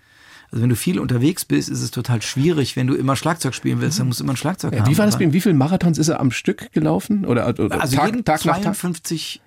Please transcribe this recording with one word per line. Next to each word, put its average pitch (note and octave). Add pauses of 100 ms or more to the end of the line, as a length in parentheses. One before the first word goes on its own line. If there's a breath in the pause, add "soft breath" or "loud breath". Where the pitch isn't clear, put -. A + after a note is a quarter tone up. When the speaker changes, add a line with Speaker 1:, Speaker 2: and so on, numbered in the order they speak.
(520 loud breath)
Speaker 1:
Also A2+
wenn B2
du A#2+
viel F3+
unterwegs B2
bist, C#3+
ist C3+
es B2
total A#2+
schwierig, C#3+
wenn B2+
du C3
immer C3
Schlagzeug D#3+
spielen B2+
willst, D3+
dann F#3+
musst B2
du C#3
immer C#3
ein B2
Schlagzeug -
Speaker 2:
Ja, A2
Speaker 1:
haben, G#2+
Speaker 2:
wie D3+
war G#3
das G3+
Speaker 1:
aber G3+
Speaker 2:
bei E3
ihm? C3+
Wie F3+
viele F#3
Marathons E3
ist D#3
er -
am C3+
Stück -
gelaufen? F3+
Oder, A#2
oder G#2+
Speaker 1:
Also C3+
Speaker 2:
Tag, D3+
Speaker 1:
jeden A3
Speaker 2:
Tag D3+
nach D#3
Tag? F#3
Speaker 1:
zweiundfünfzig F3